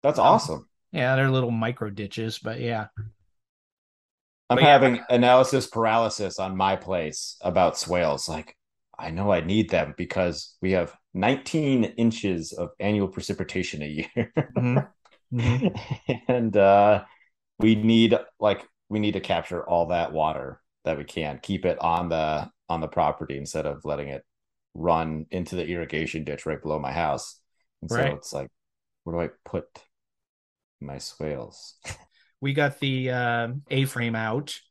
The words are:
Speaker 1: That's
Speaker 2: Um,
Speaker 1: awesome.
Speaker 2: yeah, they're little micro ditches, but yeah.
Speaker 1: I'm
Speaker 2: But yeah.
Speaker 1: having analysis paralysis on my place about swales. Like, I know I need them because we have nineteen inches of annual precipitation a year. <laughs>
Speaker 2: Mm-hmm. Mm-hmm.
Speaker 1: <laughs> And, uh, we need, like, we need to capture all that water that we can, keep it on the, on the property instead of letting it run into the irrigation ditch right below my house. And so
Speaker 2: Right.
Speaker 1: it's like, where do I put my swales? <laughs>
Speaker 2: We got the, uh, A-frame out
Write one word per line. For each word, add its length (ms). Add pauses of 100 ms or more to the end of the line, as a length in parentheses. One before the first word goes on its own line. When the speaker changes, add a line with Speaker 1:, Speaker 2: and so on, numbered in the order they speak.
Speaker 1:
That's 160
Speaker 2:
Um, 60
Speaker 1:
awesome. 440 (220)
Speaker 2:
yeah, 240
they're 140
little 220
micro 400
ditches, 480
but 200
yeah. 280 (1600)
Speaker 1:
I'm 80
Speaker 2:
But 60
yeah. 60
Speaker 1:
having 300 (100)
analysis 580
paralysis 720
on 180
my 180
place 680
about 360
swales. 500
Like, 300 (400)
I 140
know 200
I 100
need 280
them 280
because 640
we 100
have 240 (180)
nineteen 680
inches 720
of 160 (100)
annual 280
precipitation 760
a 60
year. 460
<laughs> 240
Speaker 2:
Mm-hmm. 800
Mm-hmm. 760 (100)
Speaker 1:
<laughs> 80
And, 240
uh, 480 (560)
we 160
need, 420 (220)
like, 240 (260)
we 100
need 140
to 60
capture 480
all 200
that 260
water 480 (240)
that 120
we 60
can, 380
keep 240
it 160
on 280
the, 400 (200)
on 100
the 80
property 500
instead 280
of 180
letting 260
it 140 (520)
run 560
into 240
the 100
irrigation 580
ditch 220
right 160
below 180
my 120
house. 480 (420)
And 80
so 80
Speaker 2:
Right. 160
Speaker 1:
it's 200
like, 160 (540)
where 120
do 160
I 180
put 160 (1120)
my 200
swales? 760 (100)
<laughs> 100 (460)
Speaker 2:
We 120
got 260
the, 300
uh, 380 (240)
A-frame 440
out 440 (120)